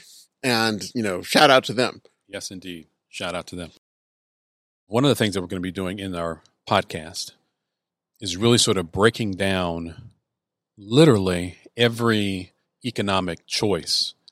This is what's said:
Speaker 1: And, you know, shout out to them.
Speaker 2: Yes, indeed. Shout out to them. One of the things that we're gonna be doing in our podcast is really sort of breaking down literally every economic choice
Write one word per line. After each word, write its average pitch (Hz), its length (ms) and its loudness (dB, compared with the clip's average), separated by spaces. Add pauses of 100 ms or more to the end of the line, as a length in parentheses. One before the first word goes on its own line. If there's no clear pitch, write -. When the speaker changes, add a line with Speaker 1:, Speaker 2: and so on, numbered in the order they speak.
(420)
Speaker 1:
And, 113 540 0
you 117 80 -2
know, 95 180 -2
shout - 280 4
out 131 160 6
to 120 80 -6
them. 117 280 -2 (280)
Speaker 2:
Yes, 98 220 -12
indeed. 87 360 -14 (220)
Shout 90 260 -8
out 82 120 -8
to - 100 -14
them. 80 140 -10 (1160)
One 117 160 0
of 147 60 4
the 117 60 2
things 107 180 0
that 98 80 -4
we're 87 60 -8
gonna 92 140 -8
be 90 100 -6
doing 95 280 -6
in 95 160 -8
our 82 260 -6 (280)
podcast 90 640 -4 (880)
is 90 160 -6
really 117 200 6
sort 107 200 2
of 85 140 -4
breaking 107 400 2
down 87 800 -4 (640)
literally 98 800 4 (180)
every 110 800 0 (320)
economic 95 640 -2
choice - 640 -2 (180)